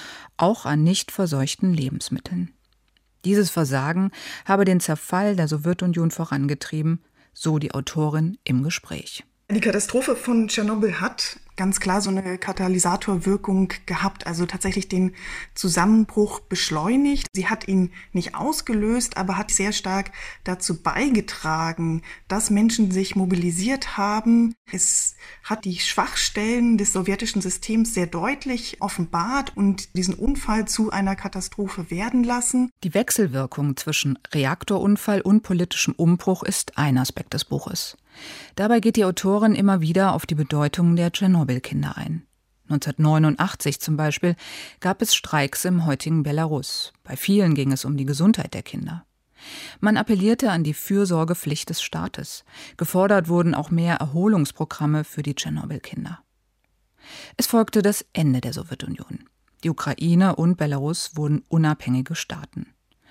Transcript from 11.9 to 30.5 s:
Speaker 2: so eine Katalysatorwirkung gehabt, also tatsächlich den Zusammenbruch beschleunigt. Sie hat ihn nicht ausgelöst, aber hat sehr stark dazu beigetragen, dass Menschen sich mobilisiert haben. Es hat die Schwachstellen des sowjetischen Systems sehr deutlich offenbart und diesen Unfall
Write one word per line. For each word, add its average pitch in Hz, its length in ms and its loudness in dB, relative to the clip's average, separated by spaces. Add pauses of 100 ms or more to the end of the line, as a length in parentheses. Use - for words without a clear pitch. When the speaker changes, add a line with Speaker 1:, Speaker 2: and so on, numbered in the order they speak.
Speaker 2:
so 196 80 -2
eine 190 280 -4
Katalysatorwirkung 185 1300 0 (140)
gehabt, 190 400 -4
also 170 180 -2
tatsächlich 190 440 -4
den 185 260 0 (400)
Zusammenbruch 208 840 2
beschleunigt. 233 920 0
Sie 180 140 -2
hat 220 180 -4
ihn 185 240 2 (220)
nicht 175 240 -4
ausgelöst, 233 800 -2
aber 185 220 -2
hat 214 120 -6
sehr 202 220 0
stark 196 400 -4 (320)
dazu 180 380 -4
beigetragen, 165 1200 -2 (260)
dass 208 220 -2
Menschen 214 400 4
sich 190 260 0
mobilisiert 185 800 0
haben. 226 580 2 (160)
Es - 460 -2 (260)
hat 214 220 -6
die 180 140 -4
Schwachstellen 226 960 0
des 202 160 0
sowjetischen 196 480 -2
Systems 220 540 0
sehr 175 120 0
deutlich 233 760 -4
offenbart 196 760 -2
und 196 400 0
diesen 185 180 0
Unfall 220 540 0